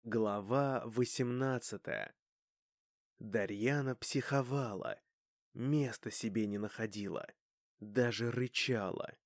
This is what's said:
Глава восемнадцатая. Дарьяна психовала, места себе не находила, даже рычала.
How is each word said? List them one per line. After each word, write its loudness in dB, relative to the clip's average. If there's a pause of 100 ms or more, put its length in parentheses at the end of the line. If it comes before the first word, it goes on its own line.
(120)
Глава 2
восемнадцатая. 0 (1040)
Дарьяна 0
психовала, 0 (540)
места 0
себе 0
не -2
находила, -4 (520)
даже 2
рычала. 0 (100)